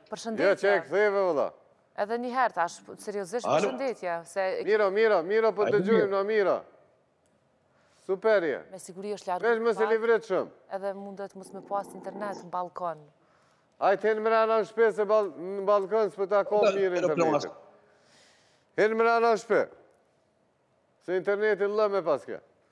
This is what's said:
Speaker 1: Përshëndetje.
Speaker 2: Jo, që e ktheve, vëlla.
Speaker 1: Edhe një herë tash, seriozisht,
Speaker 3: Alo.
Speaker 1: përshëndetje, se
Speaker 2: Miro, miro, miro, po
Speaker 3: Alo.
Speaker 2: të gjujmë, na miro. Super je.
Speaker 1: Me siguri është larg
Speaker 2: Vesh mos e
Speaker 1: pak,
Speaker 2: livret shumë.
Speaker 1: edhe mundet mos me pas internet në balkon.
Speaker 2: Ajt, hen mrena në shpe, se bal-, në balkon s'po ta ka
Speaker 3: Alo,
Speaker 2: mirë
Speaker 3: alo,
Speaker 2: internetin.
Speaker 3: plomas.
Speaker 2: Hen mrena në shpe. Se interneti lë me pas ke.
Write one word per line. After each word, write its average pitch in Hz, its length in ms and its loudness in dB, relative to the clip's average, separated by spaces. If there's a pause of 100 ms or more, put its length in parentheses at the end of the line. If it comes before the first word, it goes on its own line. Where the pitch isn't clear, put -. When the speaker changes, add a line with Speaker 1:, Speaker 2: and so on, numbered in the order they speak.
Speaker 1:
Përshëndetje. 214 380 -2
Speaker 2:
Jo, 196 80 4
që 196 220 2
e 165 100 0
ktheve, 202 400 2
vëlla. 135 200 0 (500)
Speaker 1:
Edhe 208 200 -4
një 240 160 -6
herë 247 200 0
tash, 170 260 -4 (180)
seriozisht, 202 480 -8
Speaker 3:
Alo. 131 140 2
Speaker 1:
përshëndetje, 202 640 -4
se 190 400 -4
Speaker 2:
Miro, 208 260 2
miro, 208 320 4
miro, 220 280 2
po 190 140 -2
Speaker 3:
Alo. - 60 0
Speaker 2:
të 202 140 2
gjujmë, 220 240 4
na 196 140 0
miro. 196 400 0 (1400)
Super 196 380 2
je. 110 280 -2
Speaker 1:
Me 190 80 -14
siguri 196 340 -10
është 190 140 -12
larg 180 160 -4
Speaker 2:
Vesh 226 180 2
mos 226 160 2
e - 20 -6
Speaker 1:
pak, 214 100 2
Speaker 2:
livret 226 380 2
shumë. 165 220 -2 (220)
Speaker 1:
edhe 196 220 -6
mundet 196 420 -12
mos 190 180 -18
me 190 80 -14
pas 196 320 -6
internet 190 440 -10
në 175 120 -18
balkon. 175 480 -6 (840)
Speaker 2:
Ajt, 196 240 2
hen 214 160 2
mrena 220 400 2
në 196 80 0
shpe, 226 260 4
se 202 120 0
bal-, 208 260 2
në 190 340 -8
balkon 202 460 2
s'po 190 160 -4
ta 196 160 2
ka 208 120 -2
Speaker 3:
Alo, 208 160 4
Speaker 2:
mirë 196 160 0
Speaker 3:
alo, 175 80 0
Speaker 2:
internetin. 170 200 0
Speaker 3:
plomas. 156 300 2 (1300)
Speaker 2:
Hen 214 200 4
mrena 233 220 4
në 226 200 4
shpe. 156 280 0 (1400)
Se 175 100 -4
interneti 202 480 0
lë 208 280 0
me 196 100 -2
pas 151 240 -2
ke. 98 140 -12 (320)